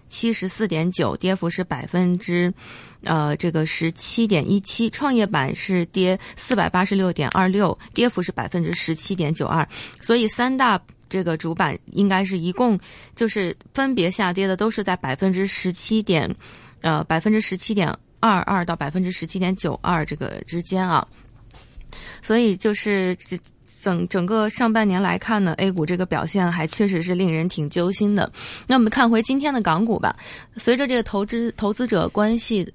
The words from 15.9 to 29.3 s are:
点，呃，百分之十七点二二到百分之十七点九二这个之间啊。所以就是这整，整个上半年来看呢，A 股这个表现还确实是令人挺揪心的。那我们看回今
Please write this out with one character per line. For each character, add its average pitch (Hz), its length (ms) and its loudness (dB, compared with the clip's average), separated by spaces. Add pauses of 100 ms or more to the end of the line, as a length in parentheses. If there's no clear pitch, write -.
点， 165 300 0 (480)
呃， 156 240 2
百 160 140 0
分 214 120 2
之 214 100 4
十 190 160 -4
七 - 160 -4
点 196 200 0 (280)
二 202 220 4
二 185 200 0
到 170 100 -2
百 147 160 -4
分 180 140 -2
之 180 80 -2
十 165 160 -6
七 196 100 -8
点 185 160 0
九 180 300 -2
二 165 220 0
这 147 100 -8
个 - 320 -8
之 170 160 -6
间 185 240 -2
啊。 160 180 2 (1160)
所 220 160 2
以 226 180 4
就 208 180 0
是 190 440 0
这 - 200 -10 (460)
整， 175 240 0
整 180 180 0
个 214 240 2
上 226 220 0
半 220 160 4
年 185 120 2
来 180 160 2
看 208 280 0
呢， 170 140 2
A 190 140 2
股 175 140 0
这 175 100 0
个 180 120 -2
表 - 180 -2
现 175 260 0
还 175 140 -2
确 202 220 0
实 180 160 0
是 180 100 -2
令 180 180 2
人 160 160 0
挺 151 220 -4
揪 175 220 0
心 208 240 2
的。 - 160 2 (340)
那 254 100 4
我 262 40 8
们 220 100 6
看 247 180 4
回 226 140 6
今 262 180 0